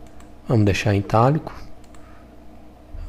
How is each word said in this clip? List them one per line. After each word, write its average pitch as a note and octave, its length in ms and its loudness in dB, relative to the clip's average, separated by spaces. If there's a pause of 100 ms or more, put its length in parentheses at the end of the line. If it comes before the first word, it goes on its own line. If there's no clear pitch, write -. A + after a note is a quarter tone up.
(480)
Vamos A2+ 160 4
deixar G2+ 280 2
em G2 60 4
itálico. A#2+ 560 2 (1500)